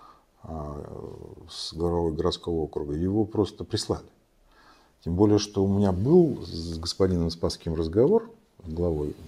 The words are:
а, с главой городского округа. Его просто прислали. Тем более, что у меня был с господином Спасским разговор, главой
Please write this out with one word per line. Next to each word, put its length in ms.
а, 400
с 240
главой 380
городского 440
округа. 380
Его 300
просто 400
прислали. 420
Тем 140
более, 240
что 240
у 40
меня 260
был 520
с 320
господином 520
Спасским 440
разговор, 560
главой 500